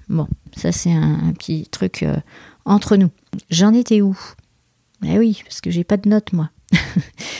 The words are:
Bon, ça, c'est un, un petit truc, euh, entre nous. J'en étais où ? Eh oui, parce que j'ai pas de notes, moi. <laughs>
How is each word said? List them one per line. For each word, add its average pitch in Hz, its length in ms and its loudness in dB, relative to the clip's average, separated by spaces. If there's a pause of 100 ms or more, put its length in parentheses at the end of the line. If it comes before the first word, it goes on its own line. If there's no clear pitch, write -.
(100)
Bon, 160 160 -2 (300)
ça, 170 160 -2
c'est 175 200 0
un, 151 360 2
un 160 40 0
petit 160 380 -8
truc, - 320 -6
euh, - 140 -2 (480)
entre 202 320 2
nous. 190 140 4 (380)
J'en 185 240 4
étais 233 300 2
où ? 190 160 0 (880)
Eh 156 120 2
oui, 220 260 2
parce - 160 -16
que 170 100 -6
j'ai 175 140 -2
pas 208 120 0
de 202 120 -2
notes, 214 260 2
moi. 156 160 -2 (220)
<laughs> 175 60 4 (600)